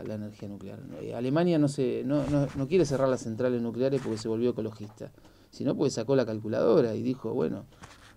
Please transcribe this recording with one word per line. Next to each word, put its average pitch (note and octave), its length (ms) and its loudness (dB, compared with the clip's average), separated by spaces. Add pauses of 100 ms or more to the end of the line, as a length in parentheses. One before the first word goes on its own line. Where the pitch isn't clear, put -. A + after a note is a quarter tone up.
la G#2 80 -6
energía G#2+ 340 -10
nuclear, G2+ 320 -12
¿no? F2 220 -12
Y A2 100 -8
Alemania D3 460 2
no D3 100 6
se, A#2+ 380 0
no, C#3+ 240 0
no, C#3+ 260 2
no C3+ 120 -2
quiere E3+ 180 4
cerrar C3+ 240 2
las B2 120 0
centrales A#2+ 420 0
nucleares B2+ 360 0
porque A2+ 200 -4
se - 80 -6
volvió A2+ 240 2
ecologista, A2 600 -8 (380)
sino - 260 -2
porque C#3+ 140 2
sacó B2+ 260 0
la B2+ 80 4
calculadora A2+ 720 2
y G#2+ 80 -4
dijo, A#2 320 -4
"Bueno, B2 320 -2 (520)